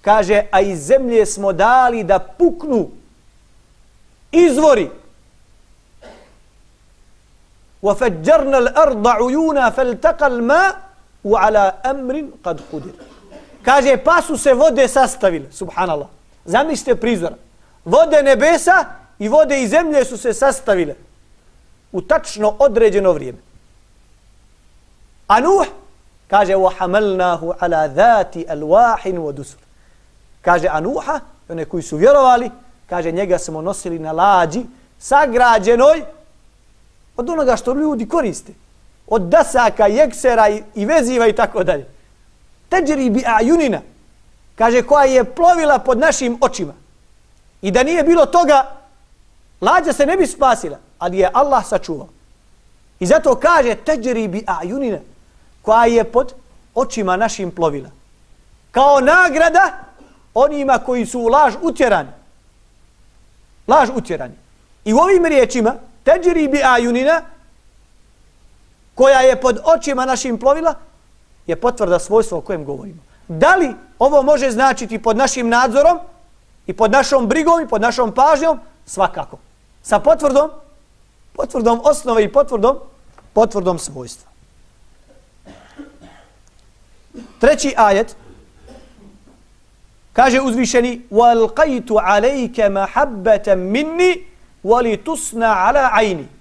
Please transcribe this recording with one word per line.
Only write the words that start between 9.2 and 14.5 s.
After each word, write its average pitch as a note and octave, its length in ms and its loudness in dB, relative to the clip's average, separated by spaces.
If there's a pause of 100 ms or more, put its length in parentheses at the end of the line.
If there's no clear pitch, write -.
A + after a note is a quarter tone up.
فَالْتَقَى C4+ 560 -2
الْمَاءُ C#4 480 0 (500)
عَلَى G3+ 480 2 (120)
أَمْرٍ C4+ 460 -6 (140)
قَدْ E3 160 -8 (120)
قُدِرَ. D#3 200 -14 (720)
Kaže, C4+ 340 2
pa E4 260 2
su D4+ 160 -8
se C4+ 160 2